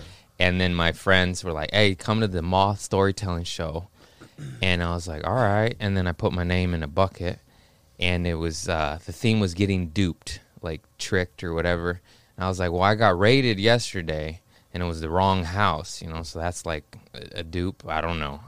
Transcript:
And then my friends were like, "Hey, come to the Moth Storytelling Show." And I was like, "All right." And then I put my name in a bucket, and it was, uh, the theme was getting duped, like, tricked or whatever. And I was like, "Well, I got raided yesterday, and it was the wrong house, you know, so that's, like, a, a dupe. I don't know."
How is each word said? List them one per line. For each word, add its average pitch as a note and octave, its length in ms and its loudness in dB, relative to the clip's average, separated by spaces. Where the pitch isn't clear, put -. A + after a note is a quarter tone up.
And F2+ 220 4
then F2+ 140 2
my E2+ 160 2
friends F2+ 520 2
were F2+ 80 -4
like, D#2 220 -6
"Hey, G2+ 220 4
come A2 260 0
to A2 60 2
the F#2 140 -2
Moth F#2+ 400 2
Storytelling F#2+ 640 0
Show." E2 420 -6
And F2+ 220 4
I E2+ 100 0
was E2+ 140 -6
like, D2+ 180 -6
"All F#2+ 100 0
right." A2 440 2
And G2 180 0
then F2+ 100 2
I F2 60 0
put G2+ 200 -2
my F2 100 0
name F2+ 300 0
in E2 100 -2
a D2+ 40 -6
bucket, F2 520 -2
and F2 280 2
it E2+ 80 0
was, D#2+ 340 -4
uh, D#2 360 -2
the - 60 -12
theme A2 280 2
was F#2 160 2
getting F#2+ 340 2
duped, E2+ 500 -2
like, D#2+ 200 -8
tricked - 440 -2
or F2 100 -4
whatever. F2 480 0
And F#2 80 -4
I - 20 0
was F#2 120 -2
like, F2+ 120 0
"Well, F2+ 120 0
I G#2 120 4
got G#2 240 4
raided A#2 400 4
yesterday, E2 800 0
and F2 80 -4
it F2+ 60 -2
was E2 140 -6
the D#2+ 80 -6
wrong F#2+ 340 2
house, E2+ 580 -2
you E2+ 80 -12
know, E2 140 -8
so - 160 -12
that's, F2 260 -6
like, D#2+ 300 -8
a, - 260 -14
a E2+ 40 -6
dupe. F2+ 440 -4
I D#2 140 -2
don't E2+ 180 -2
know." D2 280 -6